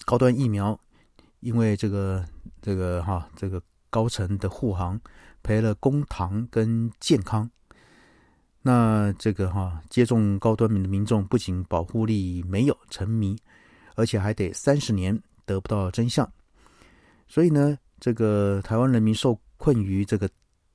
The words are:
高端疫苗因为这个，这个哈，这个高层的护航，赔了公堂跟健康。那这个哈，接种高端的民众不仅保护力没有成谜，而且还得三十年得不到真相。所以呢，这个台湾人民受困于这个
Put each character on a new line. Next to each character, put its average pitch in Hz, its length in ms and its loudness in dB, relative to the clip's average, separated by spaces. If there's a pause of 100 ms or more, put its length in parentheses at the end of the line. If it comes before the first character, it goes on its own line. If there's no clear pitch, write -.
高 120 120 2
端 127 200 4
疫 135 120 2
苗 104 280 0 (600)
因 117 160 -4
为 110 220 2
这 110 100 -2
个， 95 380 -2 (360)
这 101 140 -2
个 90 260 -2
哈， 87 360 -4
这 98 100 -6
个 92 160 -6 (260)
高 113 200 0
层 98 300 -4
的 95 100 -2
护 110 240 -4
航， 92 260 -4 (420)
赔 110 200 0
了 110 140 2
公 143 320 0
堂 98 440 -4
跟 113 480 0
健 - 240 2
康。 113 260 -2 (1120)
那 110 520 4
这 107 180 -2
个 98 180 0
哈， 90 400 -4
接 120 160 4
种 107 320 2
高 110 160 2
端 110 160 2
的 107 80 0 (120)
民 98 160 0
众 107 200 2
不 123 120 0
仅 92 260 -2
保 85 180 -2
护 110 240 -2
力 92 380 -2
没 98 220 0
有 143 120 2 (120)
成 101 200 -8
谜， 110 300 -2 (560)
而 113 100 0
且 113 140 0
还 104 140 0
得 95 180 -2
三 - 260 2
十 143 140 -2
年 95 260 0 (280)
得 98 160 -2
不 - 80 -12
到 98 200 0
真 117 200 0
相。 127 200 0 (960)
所 - 160 0
以 175 80 6
呢， 147 300 2 (220)
这 120 120 0
个 101 480 0
台 110 140 -4
湾 127 160 2
人 117 100 4
民 110 140 2
受 120 240 0 (160)
困 127 260 2
于 98 220 0
这 101 140 -2
个 95 120 -2 (460)